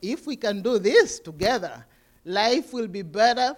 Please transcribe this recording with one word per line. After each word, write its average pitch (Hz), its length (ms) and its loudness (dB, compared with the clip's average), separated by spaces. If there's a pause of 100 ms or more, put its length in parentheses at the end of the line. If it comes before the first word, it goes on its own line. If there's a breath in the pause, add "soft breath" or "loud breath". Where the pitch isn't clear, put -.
"If 226 240 -6
we 285 100 -6
can 208 240 -4
do 226 180 0
this 277 400 4
together, 160 640 -4 (400 soft breath)
life 226 500 0
will 233 120 -4
be 196 140 -8
better 240 580 2